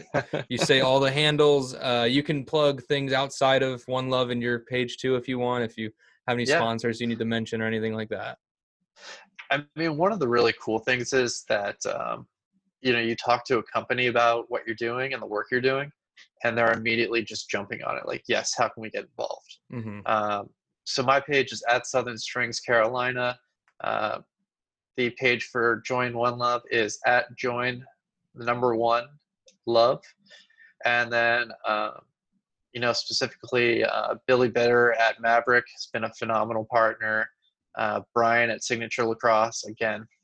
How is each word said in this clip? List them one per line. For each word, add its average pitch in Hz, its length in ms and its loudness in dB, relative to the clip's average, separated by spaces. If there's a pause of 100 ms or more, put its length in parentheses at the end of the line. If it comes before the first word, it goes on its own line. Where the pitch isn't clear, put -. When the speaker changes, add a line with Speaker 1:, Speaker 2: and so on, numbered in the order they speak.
(140)
Speaker 1:
that 143 360 -4
you 123 100 -2
say 135 220 4
Speaker 2:
<laughs> - 0 -
Speaker 1:
all 131 180 4
the 135 120 2
handles. 147 640 4
Uh, 120 340 0
you 135 140 2
can 143 240 -4
plug 143 380 0
things 139 300 -2
outside 135 500 2
of 131 240 -2
One 131 240 -2
Love 127 180 2
in 120 100 -2
your 120 200 -2
page 123 380 -4
too, 131 180 0
if 123 120 -4
you 127 120 -4
want, 123 240 0
if 113 120 -6
you 110 140 -8 (380)
have 123 100 0
any 120 80 -2
Speaker 2:
Yeah. 127 140 2
Speaker 1:
sponsors 113 420 -2
you 120 60 -2
need 117 100 -2
to 113 80 -4
mention 113 380 -4
or - 20 -2
anything 110 300 -4
like 110 140 -8
that. 104 280 -8 (1120)
Speaker 2:
I 143 140 -2 (120)
mean, 156 220 -2
one 185 140 2
of 214 80 -4
the 143 80 0
really 120 340 4
cool 110 180 -2
things 123 340 -2
is 123 360 0
that, 104 360 -2
um, - 420 -6 (540)
you 127 120 2
know, 117 60 0
you 117 160 0
talk 120 300 0
to 127 120 2
a 107 60 -2
company 123 440 -2
about 117 440 2
what 120 160 -4
you're 113 80 -6
doing 123 380 -4
and 117 80 -6
the 104 60 -10
work 104 240 -4
you're 127 100 0
doing, 135 300 0 (520)
and 113 140 0
they're 117 160 4
immediately 113 500 0
just - 260 -12
jumping 101 340 -6
on - 140 -4
it. - 80 -10
Like, - 220 -6
"Yes, 107 300 -2
how 117 100 2
can - 140 -14
we 110 80 -10
get 104 160 -8
involved?" - 520 -10 (160)
Speaker 1:
Mm-hmm. 110 320 -10
Speaker 2:
Um, 104 440 -2 (340)
so - 180 -4
my 135 180 4
page 139 320 0
is 110 180 -10
at 123 180 2
Southern 120 300 -2
Strings 117 420 -6
Carolina. 123 800 0 (440)
Uh, 107 360 -4 (760)
the 123 160 0
page 120 400 0
for 117 340 0
Join 123 320 -2
One 120 200 0
Love 120 240 0 (100)
is 113 340 0
at 123 200 4 (120)
join 123 480 -4 (500)
the 123 100 -14
number 120 300 0
one 117 320 0 (580)
love. 117 380 4 (840)
And 120 260 2
then, 117 400 2 (140)
uh, 107 260 0 (840)
you 120 80 -10
know, 120 120 2
specifically, 120 880 0
uh, 110 320 0 (120)
Billy 127 220 6
Bitter 120 440 4
at 113 280 2
Maverick 120 440 4 (100)
has - 180 -12
been 113 120 -4
a 110 80 -6
phenomenal 110 520 -2
partner. 110 640 2 (460)
Uh, 107 260 -2 (140)
Brian 117 340 4
at 107 140 -6
Signature 117 420 -4
Lacrosse, 113 600 2
again, 110 420 -4 (160)